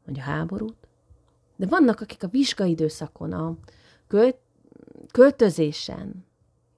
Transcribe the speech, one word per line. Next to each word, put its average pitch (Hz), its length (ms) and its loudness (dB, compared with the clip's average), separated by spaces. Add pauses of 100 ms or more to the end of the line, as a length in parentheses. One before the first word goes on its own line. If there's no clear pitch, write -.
vagy 135 140 -12
a - 20 -12
háborút. 170 680 -8 (680)
De 190 100 -6
vannak, 254 360 2
akik - 220 -16
a 190 40 -6
vizsgaidőszakon, 165 1040 -2
a 165 240 -6 (520)
költ-, 240 320 2 (720)
költözésen 202 1120 2 (520)